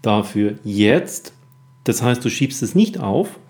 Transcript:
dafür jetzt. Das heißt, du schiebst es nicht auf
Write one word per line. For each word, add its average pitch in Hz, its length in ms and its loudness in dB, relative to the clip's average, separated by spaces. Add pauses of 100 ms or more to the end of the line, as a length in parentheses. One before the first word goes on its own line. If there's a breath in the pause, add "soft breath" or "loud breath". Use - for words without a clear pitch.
dafür 104 520 0 (100)
jetzt. 104 680 0 (520)
Das - 180 0
heißt, 120 220 0
du 120 60 0
schiebst 131 320 -4
es 123 120 -6
nicht 196 260 2
auf 127 380 -2 (120)